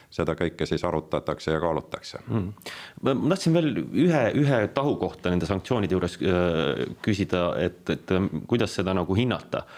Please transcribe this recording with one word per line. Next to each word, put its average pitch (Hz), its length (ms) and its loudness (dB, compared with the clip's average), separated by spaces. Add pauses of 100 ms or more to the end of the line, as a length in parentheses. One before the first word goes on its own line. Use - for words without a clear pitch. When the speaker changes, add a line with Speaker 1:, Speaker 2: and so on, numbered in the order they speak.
(120)
Speaker 1:
seda 82 240 -2
kõike 82 320 -2
siis - 160 -2
arutatakse 78 720 -2
ja 80 100 0
kaalutakse. - 640 -4
Speaker 2:
Mm. 98 220 -2 (560)
Ma, 127 80 4
ma 139 220 0
tahtsin 165 200 2
veel 160 220 2
ühe, 135 480 2 (160)
ühe 139 180 4 (140)
tahu 139 260 0
kohta 90 320 -2
nende 85 160 2
sanktsioonide 98 480 0
juures, 87 300 0
äh, 85 580 2 (220)
küsida, 95 400 2 (160)
et, 90 280 -2
et, - 280 0
ähm, 92 320 0
kuidas 117 320 2
seda 95 160 0
nagu 90 180 2
hinnata? 113 480 0 (140)